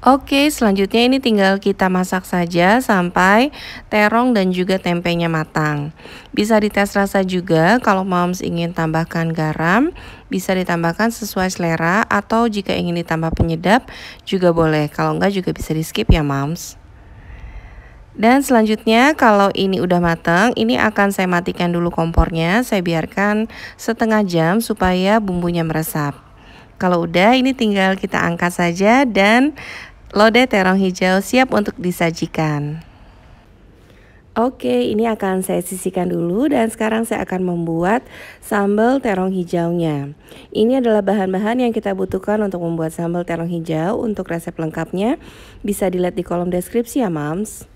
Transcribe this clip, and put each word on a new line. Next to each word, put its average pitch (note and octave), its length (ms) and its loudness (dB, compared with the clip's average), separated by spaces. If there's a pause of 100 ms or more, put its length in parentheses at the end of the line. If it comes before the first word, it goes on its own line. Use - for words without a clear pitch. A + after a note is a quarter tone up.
Oke, C#4 400 4
selanjutnya G#3 560 2
ini B3+ 160 4
tinggal G3+ 400 2
kita G3 320 0
masak F#3 320 -2
saja F3+ 560 2
sampai G3 720 2 (400)
terong A3 400 2
dan F#3+ 240 2
juga F#3 240 0
tempenya E3+ 480 -2
matang. D#3 640 -2 (400)
Bisa G#3+ 320 2
dites G3+ 320 -2
rasa G3 320 0
juga, F3+ 560 2
kalau G3 240 2
Moms F3+ 320 0
ingin E3+ 320 -4
tambahkan E3 640 -2
garam, E3 560 0 (400)
bisa F#3+ 240 -2
ditambahkan F3+ 560 0
sesuai G3 400 -4
selera, E3+ 560 0
atau A3 400 0
jika G#3 240 -4
ingin F3 320 -2
ditambah E3 320 -4
penyedap E3+ 540 0 (340)
juga F3+ 320 2
boleh. D#3 320 2
Kalau D#3 300 -2
enggak F#3 260 0
juga E3 80 -4
bisa - 240 -4
di D#3+ 80 -2
skip - 240 -4
ya, E3 160 4
Moms. C#3+ 560 -4 (1400)
Dan B3+ 300 4
selanjutnya A3+ 680 4
kalau G#3 460 4
ini F#3+ 260 0
udah F3+ 160 2
matang, F3 560 2
ini A3+ 240 0
akan G3+ 320 0
saya F#3+ 160 -2
matikan F3 460 -2
dulu E3+ 180 0
kompornya, E3+ 720 0
saya A3 160 -2
biarkan G3 720 -2 (240)
setengah A3 480 0
jam F3 400 2
supaya F#3+ 560 2
bumbunya F3 480 -2
meresap. D#3 480 -4 (640)
Kalau F3 300 2
udah, F#3 260 4
ini C4 160 2
tinggal G3 480 0
kita - 220 -2
angkat F3 320 -2
saja F#3+ 480 2
dan A#3 560 4 (560)
lodeh A3+ 340 4
terong F#3+ 300 2
hijau F#3 420 2
siap B3+ 320 2
untuk G#3 240 0
disajikan. D#3+ 1120 -4 (1500)
Oke, B3 560 0
ini A3+ 160 0
akan F#3+ 320 -2
saya F3+ 240 -2
sisihkan F#3 480 -4
dulu F3 320 0
dan B3+ 240 0
sekarang A3 400 -4
saya G3 160 -4
akan F#3 160 -4
membuat F3 640 -2 (320)
sambal G#3+ 640 0
terong F#3+ 320 -2
hijaunya. E3+ 800 -2 (400)
Ini A#3 240 2
adalah A3+ 240 2
bahan-bahan G3+ 640 0
yang A#3 80 0
kita G3+ 240 -4
butuhkan F#3+ 480 -2
untuk F#3 160 -4
membuat E3 320 -4
sambal F3 320 -4
terong E3+ 240 -6
hijau. E3 480 -4
Untuk G#3 320 -4
resep E3+ 240 -8
lengkapnya E3+ 640 -4 (480)
bisa G3 240 -2
dilihat F3+ 240 -2
di F3+ 80 -6
kolom F3 320 -4
deskripsi A#3 480 -2
ya, G#3+ 80 0
Moms. D#3+ 560 -6 (100)